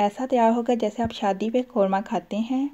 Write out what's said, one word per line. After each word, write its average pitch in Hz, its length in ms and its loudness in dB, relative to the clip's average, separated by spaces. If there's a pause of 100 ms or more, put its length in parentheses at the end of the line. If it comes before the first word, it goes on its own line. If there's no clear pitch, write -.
ऐसा 208 260 0
तैयार 233 260 4
होगा 240 240 0
जैसे 220 260 -2
आप 226 100 -2
शादी 202 380 -2
पे 247 140 0
कौरमा 196 380 0
खाते 196 360 -6
हैं। 262 360 -2